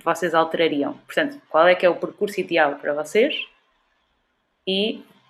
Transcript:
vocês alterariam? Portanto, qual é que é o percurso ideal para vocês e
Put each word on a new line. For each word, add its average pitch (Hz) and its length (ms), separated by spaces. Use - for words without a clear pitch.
vocês 165 300
alterariam? 160 600
Portanto, 151 420
qual 160 180
é 180 80
que 180 100
é 180 40
o 170 80
percurso 190 440
ideal 160 360
para 147 180
vocês 208 400
e 196 360